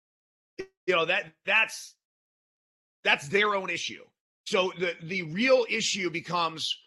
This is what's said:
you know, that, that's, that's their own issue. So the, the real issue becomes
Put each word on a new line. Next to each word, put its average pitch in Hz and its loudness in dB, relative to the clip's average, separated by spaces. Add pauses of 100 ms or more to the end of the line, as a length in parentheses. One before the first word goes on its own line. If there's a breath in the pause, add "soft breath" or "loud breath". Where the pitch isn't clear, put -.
(580)
you - -2
know, 165 2
that, 175 -2 (120)
that's, - 0 (1080)
that's 196 2
their 208 4
own 190 -4
issue. 120 -6 (420)
So 185 0
the, 175 -2
the 180 -6
real 226 4
issue 202 -2
becomes 165 -2